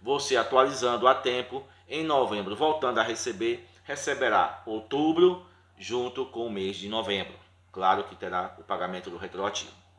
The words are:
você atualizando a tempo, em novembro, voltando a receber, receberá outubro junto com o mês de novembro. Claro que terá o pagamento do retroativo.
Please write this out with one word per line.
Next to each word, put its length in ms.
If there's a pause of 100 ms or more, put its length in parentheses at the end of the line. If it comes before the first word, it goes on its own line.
você 340
atualizando 720
a 80
tempo, 480 (240)
em 180
novembro, 520
voltando 420
a 40
receber, 680 (160)
receberá 800
outubro 800 (320)
junto 480
com 220
o 40
mês 260
de 120
novembro. 500 (320)
Claro 340
que 120
terá 420
o 60
pagamento 460
do 80
retroativo. 540 (260)